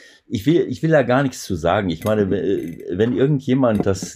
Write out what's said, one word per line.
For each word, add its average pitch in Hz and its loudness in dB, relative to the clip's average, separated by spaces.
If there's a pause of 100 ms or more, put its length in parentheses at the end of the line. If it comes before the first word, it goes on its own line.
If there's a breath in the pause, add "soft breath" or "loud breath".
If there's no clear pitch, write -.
(280 loud breath)
ich 104 -4
will, 156 2
ich 131 -8
will 160 2
da 147 4
gar 123 2
nichts - -6
zu 95 -4
sagen. 90 0
Ich 80 -6
meine, 104 2
we-, 85 -4
wenn 113 2
irgendjemand 127 2
das, 95 -2